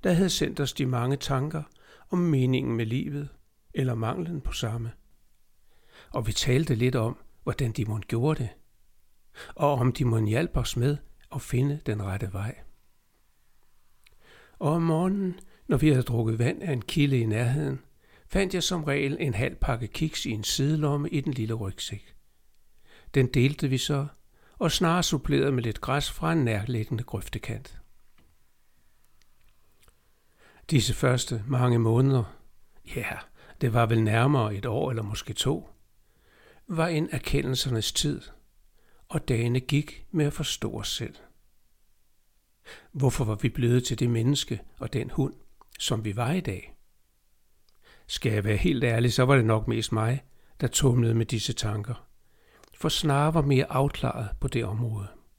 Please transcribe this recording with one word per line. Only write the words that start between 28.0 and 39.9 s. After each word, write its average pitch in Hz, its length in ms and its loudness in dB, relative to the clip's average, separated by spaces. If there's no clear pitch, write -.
Disse 123 240 2
første 123 540 0
mange 123 320 4
måneder, 120 440 4
ja, 113 100 -6
det 117 120 2
var 117 120 4
vel 113 180 4
nærmere 113 520 2
et 101 100 -6
år 117 240 -2
eller 113 140 -4
måske 101 300 -6
to, - 360 -2
var 165 200 0
en 165 240 0
erkendelsernes 127 800 -2
tid, - 300 0
og - 180 -4
dagene 120 320 2
gik - 520 -2